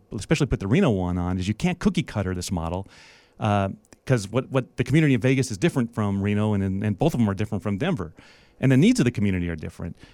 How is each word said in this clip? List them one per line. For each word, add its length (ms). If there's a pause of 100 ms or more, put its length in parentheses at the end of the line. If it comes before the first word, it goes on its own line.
(140)
especially 340
put 140
the 60
Reno 220
one 280
on 200
is 120
you 40
can't 260
cookie 220
cutter 320
this 160
model, 380 (540)
uh, 280 (360)
'cause 240
what, 220
what 260
the 80
community 300
in 40
Vegas 320
is 60
different 360
from 280
Reno, 320
and, 100
and, 180
and 160
both 160
of 60
them 100
are 40
different 280
from 160
Denver. 360 (480)
And 100
the 60
needs 240
of 20
the 80
community 380
are 80
different. 400 (160)